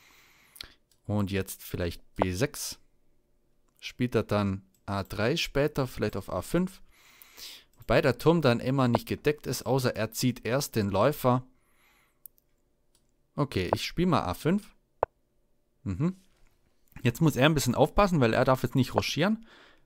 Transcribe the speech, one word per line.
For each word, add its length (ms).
Und 280
jetzt 300
vielleicht 380
B 180
sechs. 460
Spielt 340
er 80
dann 400
A 160
drei 340
später, 520
vielleicht 280
auf 160
A 100
fünf. 380
Wobei 240
der 180
Turm 220
dann 200
immer 260
nicht 200
gedeckt 420
ist, 180
außer 280
er 180
zieht 340
erst 300
den 120
Läufer. 560
Okay, 400
ich 100
spiel 220
mal 160
A 120
fünf. 400
Mhm. 340
Jetzt 180
muss 160
er 100
ein 80
bisschen 200
aufpassen, 460
weil 120
er 120
darf 180
jetzt 140
nicht 180
rochieren, 500